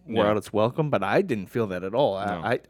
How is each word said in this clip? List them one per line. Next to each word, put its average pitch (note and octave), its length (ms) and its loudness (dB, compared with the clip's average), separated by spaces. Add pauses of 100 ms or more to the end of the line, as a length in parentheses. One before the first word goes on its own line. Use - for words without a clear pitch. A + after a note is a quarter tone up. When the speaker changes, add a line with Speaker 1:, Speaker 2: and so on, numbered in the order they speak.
Speaker 1:
wore A2+ 180 2
Speaker 2:
Yeah. G#2 60 4
Speaker 1:
out G#2+ 60 2
its - 160 -6
welcome, A#2+ 380 2
but G#2+ 120 2
I G#2+ 200 2
didn't A2+ 240 -2
feel A2+ 220 -2
that F#2 160 -6
at F#2+ 100 -6
all. A#2 220 2
I, G2 100 -4
Speaker 2:
No. G2+ 180 -4
Speaker 1:
I, A2 260 0